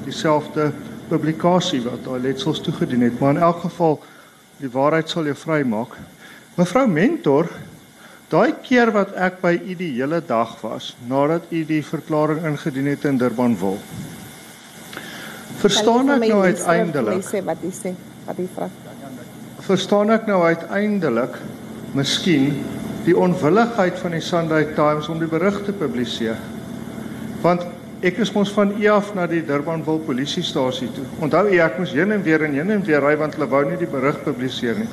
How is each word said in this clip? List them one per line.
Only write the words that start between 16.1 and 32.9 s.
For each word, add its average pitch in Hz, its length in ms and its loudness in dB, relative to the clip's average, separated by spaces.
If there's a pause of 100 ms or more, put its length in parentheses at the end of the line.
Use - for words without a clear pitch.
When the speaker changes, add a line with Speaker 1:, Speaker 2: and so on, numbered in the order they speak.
Speaker 2:
jy 220 40 4
vir 214 80 4
Speaker 1:
nou 196 60 4
Speaker 2:
my 185 80 6
lees, 170 160 0
Speaker 1:
uiteindelik 160 480 2
Speaker 2:
please, 190 240 -4
sê 185 60 -4
wat 160 200 -4
u 185 80 -4
sê, 185 220 -8 (320)
wat - 140 -10
u 180 160 -4
vra? 180 140 -6 (880)
Speaker 1:
Verstaan 202 520 2
ek 220 160 2
nou 196 160 2
uiteindelik 165 960 0 (560)
miskien 139 720 2 (420)
die 170 120 6
onwilligheid 180 840 2
van 175 120 -4
die 165 100 -4
Sunday 156 440 2 (100)
Times 151 340 2
om 165 100 -4
die 165 80 -2
berig 170 380 0
te 208 60 -4
publiseer? 120 680 -2 (1040)
Want 175 200 4 (400)
ek 180 160 0
is 233 160 0
mos 202 180 2
van 202 200 4 (100)
u 208 60 4
af 202 280 4
na 175 120 0
die 165 180 0
Durbanville 156 540 0
polisiestasie 135 920 -2
toe. - 100 -8 (160)
Onthou 165 300 2
u, 180 80 4
ek 165 220 4
moes 165 120 -2
heen 170 200 2
en 208 120 0
weer 156 200 4
en 151 100 0
heen 151 160 0
en 208 140 2
weer 151 180 4